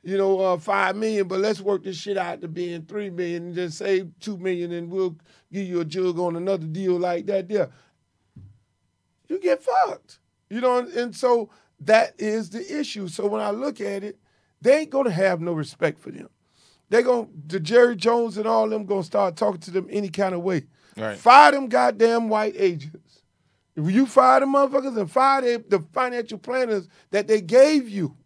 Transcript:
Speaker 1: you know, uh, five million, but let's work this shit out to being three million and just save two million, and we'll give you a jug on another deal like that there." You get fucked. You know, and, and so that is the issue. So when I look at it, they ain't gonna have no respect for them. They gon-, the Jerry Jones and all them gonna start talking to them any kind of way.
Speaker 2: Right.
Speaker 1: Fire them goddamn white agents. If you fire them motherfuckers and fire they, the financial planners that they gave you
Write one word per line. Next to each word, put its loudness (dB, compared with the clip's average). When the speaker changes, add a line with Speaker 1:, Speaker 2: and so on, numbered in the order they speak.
Speaker 1:
you -4
know, 2
uh, 0
five 0
million, -2
but -4
let's -2
work -2
this -10
shit -6
out -6
to -12
being -8
three -8
million -6
and -12
just -6
save -2
two -10
million, -4
and -8
we'll -2
give -6
you -2
a -4
jug -4
on -2
another -4
deal -2
like -2
that -2
there." -2
You -6
get 0
fucked. -2
You -6
know, 2
and, -6
and -4
so 0
that 4
is -4
the -8
issue. -8
So -6
when -2
I -4
look -6
at -8
it, -14
they 4
ain't -6
gonna 0
have 0
no -4
respect -4
for -16
them. -18
They 4
gon-, 0
the -4
Jerry 4
Jones 0
and -4
all 2
them -4
gonna -2
start -2
talking -2
to -16
them -4
any -4
kind -2
of -6
way. -2
Speaker 2:
Right. -6
Speaker 1:
Fire 10
them -4
goddamn 2
white -2
agents. -4
If -2
you 4
fire 6
them -2
motherfuckers 0
and -4
fire 2
they, 0
the 0
financial -4
planners -4
that -2
they 4
gave 6
you -6